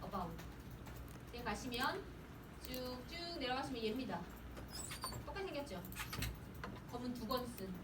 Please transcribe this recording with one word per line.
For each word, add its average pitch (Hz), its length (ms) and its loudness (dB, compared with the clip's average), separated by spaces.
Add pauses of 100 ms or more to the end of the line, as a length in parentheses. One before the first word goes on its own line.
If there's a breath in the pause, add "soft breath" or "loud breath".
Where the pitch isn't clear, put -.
about. 170 400 0 (880)
네, 240 100 -2
가시면 254 600 4 (600)
쭉쭉 254 760 -2
내려가시면 254 440 4
얘입니다. 214 380 4 (1040)
똑같이 381 200 2
생겼죠? 277 360 0 (1080)
검은 240 220 2
두 214 120 0
건 247 220 4
쓴. 190 240 -2 (120)